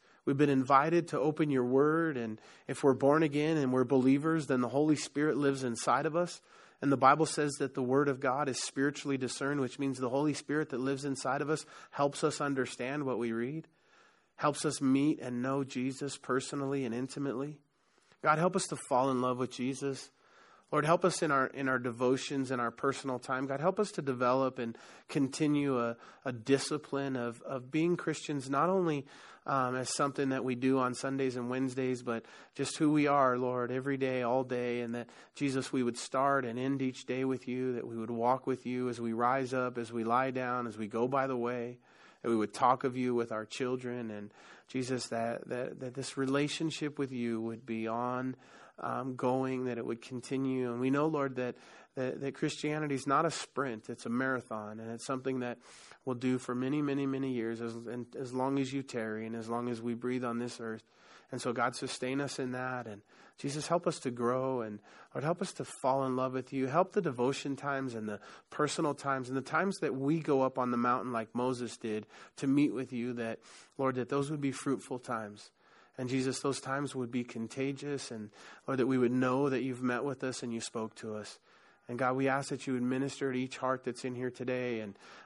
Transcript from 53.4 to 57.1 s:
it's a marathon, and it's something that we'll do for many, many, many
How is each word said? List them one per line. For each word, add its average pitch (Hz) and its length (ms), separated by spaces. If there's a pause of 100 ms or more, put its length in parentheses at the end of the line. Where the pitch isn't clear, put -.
it's 117 160
a 117 40
marathon, 117 680
and 113 120
it's 117 140
something 131 340
that 123 180 (460)
we'll 127 120
do 127 240
for 123 160
many, 131 260
many, 143 240
many 135 260